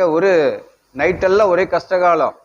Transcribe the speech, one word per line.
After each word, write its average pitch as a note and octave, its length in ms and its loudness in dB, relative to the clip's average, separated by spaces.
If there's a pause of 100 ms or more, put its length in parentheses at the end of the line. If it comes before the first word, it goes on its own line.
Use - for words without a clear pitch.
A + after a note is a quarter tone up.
(120)
ஒரு E3+ 180 0 (680)
நைட்டெல்லாம் F#3 580 0
ஒரே F3+ 120 0
கஷ்டகாலம் F3 800 -2